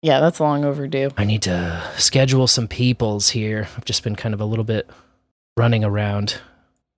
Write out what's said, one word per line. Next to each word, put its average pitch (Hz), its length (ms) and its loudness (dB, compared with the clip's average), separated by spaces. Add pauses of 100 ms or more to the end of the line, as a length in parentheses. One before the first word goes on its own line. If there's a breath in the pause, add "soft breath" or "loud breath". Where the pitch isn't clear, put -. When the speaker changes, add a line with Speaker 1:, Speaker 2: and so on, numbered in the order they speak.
Speaker 1:
Yeah, 143 180 4
that's 165 180 2
long 147 260 0
overdue. 139 520 -2
Speaker 2:
I 104 80 0
need 104 180 0
to 87 400 -4 (160)
schedule 131 480 4
some 117 220 2
peoples 117 600 0
here. 107 360 -4 (100)
I've 117 80 -12
just - 200 -4
been 107 100 -2
kind 110 180 -4
of 101 80 -4
a 107 60 -2
little 110 180 0
bit 107 240 -2 (680 soft breath)
running 117 260 4
around. 104 540 -2 (600 loud breath)